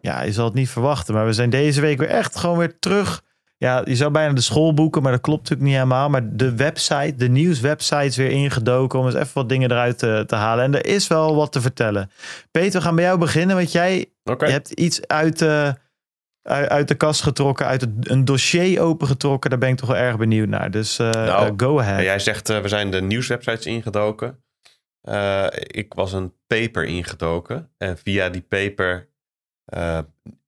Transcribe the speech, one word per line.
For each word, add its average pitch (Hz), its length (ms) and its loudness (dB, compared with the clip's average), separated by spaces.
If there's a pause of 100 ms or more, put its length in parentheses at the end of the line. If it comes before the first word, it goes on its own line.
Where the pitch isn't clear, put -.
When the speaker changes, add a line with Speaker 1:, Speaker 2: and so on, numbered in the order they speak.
Speaker 1:
ja, 64 220 -4
je 90 100 -2
zal 113 120 0
het 110 100 -2
niet 127 160 0
verwachten, 123 440 -2
maar 110 120 2
we 113 60 2
zijn 120 180 0
deze 139 300 2
week 147 180 2
weer 156 100 0
echt - 280 -2
gewoon 175 220 0
weer 170 200 -2
terug. 190 440 -2 (340)
Ja, 127 280 0
je 131 120 0
zou 143 140 2
bijna 151 240 2
de 131 60 2
school 156 340 2
boeken, 151 280 2
maar 135 100 2
dat 127 80 2
klopt 151 200 0
natuurlijk 139 280 -2
niet 139 100 2
helemaal. 131 300 2
Maar 120 280 0
de 123 180 2
website, 143 600 0
de 123 120 2
nieuwswebsites 143 880 2
weer 131 140 2
ingedoken 131 680 0
om 127 80 2
eens 123 80 0
even - 200 -2
wat 135 140 -2
dingen 127 220 2
eruit 123 280 0
te, 110 280 0
te - 100 -4
halen. 113 280 2
En 139 100 2
er - 120 0
is 196 200 0
wel 156 300 2
wat 147 160 0
te 135 80 -2
vertellen. 107 500 -2 (400)
Peter, 185 300 0
we 156 60 0
gaan 170 80 2
bij 165 100 4
jou 185 140 2
beginnen, 165 380 2
want 180 160 -2
jij 180 340 0 (180)
Speaker 2:
Oké. 120 220 -2
Speaker 1:
je 139 60 2
hebt 143 180 -4
iets - 360 -2
uit, 160 360 0
eh, 151 280 2 (720)
uit, 143 260 -2
uit 147 200 0
de 151 60 0
kast 151 280 0
getrokken, 139 440 0
uit 131 140 0
het, 120 100 -4 (200)
een 131 140 4
dossier 170 560 2
opengetrokken. 139 720 0
Daar 131 80 0
ben 131 100 2
ik 127 80 2
toch - 120 -4
wel 127 80 2
erg 120 220 2
benieuwd 110 300 2
naar. 98 220 -2
Dus, 107 280 -4
eh, 117 120 0
Speaker 2:
Nou, 107 360 2
Speaker 1:
eh, 107 100 -2
go 135 240 2
ahead. 98 220 0
Speaker 2:
jij 95 160 2
zegt, 101 320 -4
eh, 107 100 0
we 98 80 -2
zijn 101 220 -2
de 95 120 -2
nieuwswebsites 117 640 -4
ingedoken. 107 800 -4 (560)
Eh, 98 520 -2
ik - 420 -10
was 95 180 -4
een 95 200 -6 (140)
paper 113 380 -2
ingedoken. 85 920 -6
En 92 200 -6
via 98 300 -2
die 90 140 -8
paper, 98 680 -4 (560)
eh, 85 340 -4 (500)